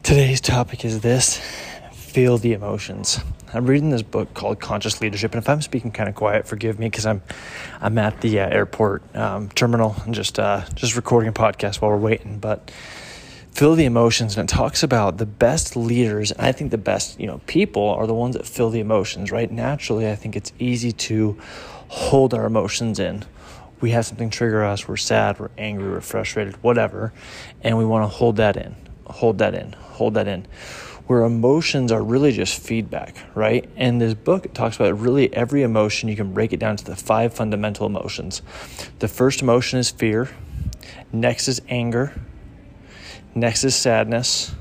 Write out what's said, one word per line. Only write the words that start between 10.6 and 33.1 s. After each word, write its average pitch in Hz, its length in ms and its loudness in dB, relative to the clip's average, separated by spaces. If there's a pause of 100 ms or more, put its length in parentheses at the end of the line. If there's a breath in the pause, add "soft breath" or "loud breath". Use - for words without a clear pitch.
just 117 220 -2
recording 117 340 4
a 107 40 -4
podcast 104 480 0
while 107 100 4
we're 104 60 4
waiting. 107 420 -2
But 107 320 -4 (800 loud breath)
feel 151 220 8
the 160 100 6
emotions, 117 520 4
and 110 120 -2
it - 40 0
talks - 280 0
about 110 360 2
the 107 100 -4
best 123 480 0
leaders, 113 560 0
and - 100 -6
I 131 100 4
think 135 200 -4
the - 80 -2
best, - 400 -2
you - 80 -4
know, 67 200 -8
people 151 420 2
are 107 180 0
the 113 80 0
ones 120 200 -2
that - 120 -8
feel 117 220 0
the 113 100 -2
emotions, 101 520 -2
right? 117 200 -2
Naturally, 117 580 -2
I 107 60 -2
think 104 200 -10
it's - 220 -8
easy 120 360 -2
to 110 440 0 (520 loud breath)
hold 135 440 4
our 113 120 0
emotions 110 520 0
in. 95 280 -4 (560 loud breath)
We 120 100 2
have 117 140 2
something 110 240 -6
trigger 107 320 2
us, 101 280 -2
we're 113 80 -4
sad, 107 420 0
we're - 180 -10
angry, 104 320 -6
we're 92 120 -6
frustrated, 104 600 -6
whatever, 110 520 2 (500 loud breath)
and 113 140 2
we 113 80 4
wanna 110 240 2
hold 117 260 2
that 104 220 2
in, - 180 -10 (300)
hold 113 320 2
that 101 160 2
in, 90 260 -8
hold 110 360 -2
that 104 120 2
in. 95 200 -6 (600 loud breath)
Where 120 160 6
emotions 123 680 4
are 110 140 2
really 127 300 4
just 98 280 -2
feedback, - 540 -6 (200)